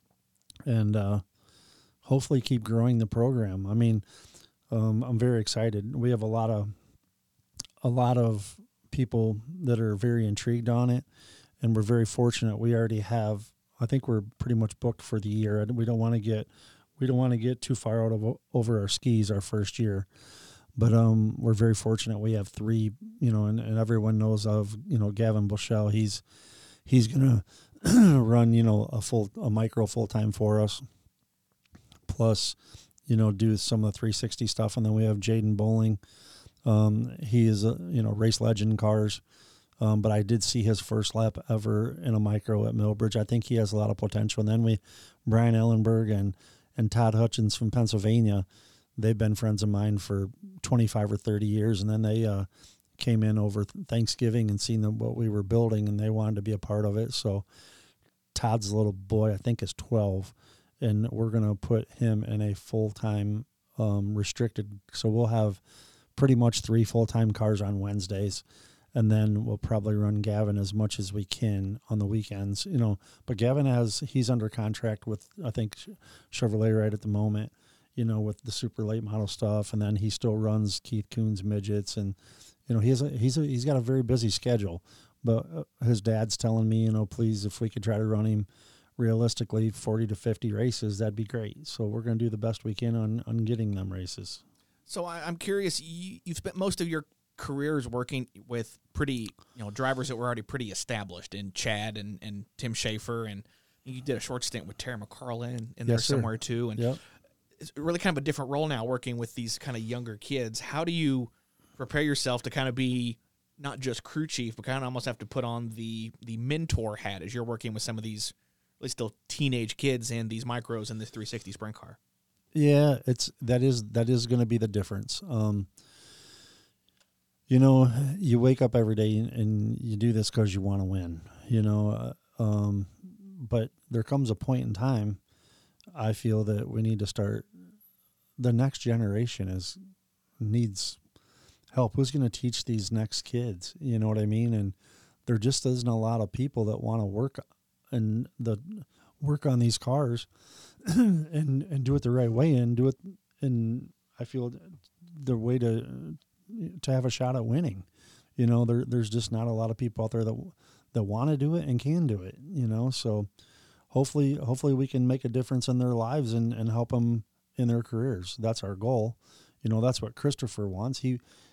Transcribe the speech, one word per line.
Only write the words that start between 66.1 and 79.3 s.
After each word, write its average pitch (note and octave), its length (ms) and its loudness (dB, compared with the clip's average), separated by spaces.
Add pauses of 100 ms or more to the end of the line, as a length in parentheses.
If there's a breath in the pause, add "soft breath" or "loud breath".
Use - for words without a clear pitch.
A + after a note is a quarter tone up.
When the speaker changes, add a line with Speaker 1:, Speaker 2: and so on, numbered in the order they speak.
Speaker 1:
pretty C3+ 200 6
much A#2 260 4
three A2+ 220 2
full-time A2+ 480 2
cars G#2+ 280 0
on G2+ 200 -4
Wednesdays, G2 640 -4 (500 loud breath)
and A2 180 4
then G#2+ 340 2
we'll G#2+ 120 -2
probably G#2+ 380 0
run G#2 260 2
Gavin G#2 380 0
as F#2+ 120 -2
much G#2+ 280 0
as F#2+ 120 -6
we G2+ 140 -6
can G2+ 540 -4 (100)
on A2 80 -2
the G2+ 80 -2
weekends, G2+ 600 -4
you F3+ 100 -4
know. G#2+ 220 0 (260 loud breath)
But A#2+ 120 -6
Gavin C3 280 2
has, A#2+ 420 0
he's B2 220 0
under A#2 180 0
contract G#2+ 600 -4
with, G#2+ 200 -8 (160)
I C#3+ 60 -6
think, A2 260 -4
Ch-, - 140 -18 (420 loud breath)
Chevrolet A2 480 2
right G#2+ 140 0
at G#2 80 -6
the G#2+ 60 -8
moment, G#2 440 0 (440 soft breath)
you A#2+ 100 -2
know, A2 140 0
with G#2+ 240 -4
the A2+ 80 -8
super A2 320 -6
late A2 200 -2
model G#2+ 240 -2
stuff, G#2 460 -2